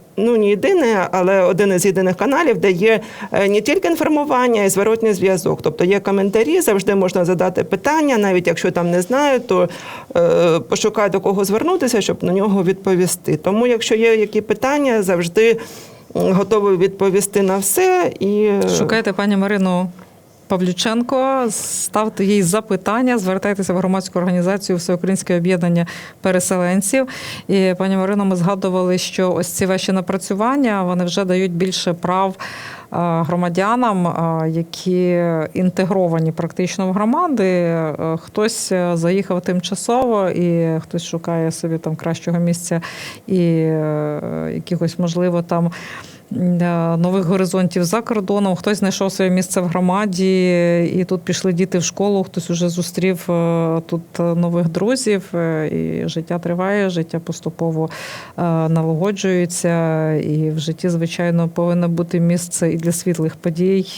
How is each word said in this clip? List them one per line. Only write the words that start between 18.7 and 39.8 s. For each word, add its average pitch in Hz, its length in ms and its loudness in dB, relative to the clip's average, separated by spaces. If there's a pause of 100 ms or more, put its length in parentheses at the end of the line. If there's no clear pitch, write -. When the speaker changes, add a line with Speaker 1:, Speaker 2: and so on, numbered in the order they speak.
Speaker 2:
Шукайте 214 360 0
пані 202 240 0
Марину 190 520 0 (580)
Павлюченко, 240 1000 0
ставте - 760 -2
їй 202 180 4
запитання, 214 720 0
звертайтеся 190 560 -2
в 175 40 0
громадську 185 420 0
організацію 180 580 0
Всеукраїнське 180 600 0
об'єднання 175 500 2 (340)
переселенців. 185 840 0 (400)
І, 190 300 4
пані 190 200 0
Марино, 196 280 0
ми 190 100 2
згадували, 185 640 0
що 180 360 0
ось 170 140 -2
ці - 180 -2
ваші 185 260 0
напрацювання, 196 920 0
вони 180 200 0
вже 175 220 -2
дають 185 260 0
більше 175 420 -2
прав, 185 440 0
е, - 640 -12
громадянам, 175 1080 0
е, 160 420 0
які 175 720 0 (400)
інтегровані 180 720 0
практично 175 560 -4
в 185 40 -2
громади. 233 520 0
Е, 165 800 0
хтось, - 500 -2
е, 180 220 0
заїхав 180 480 0
тимчасово, 202 880 0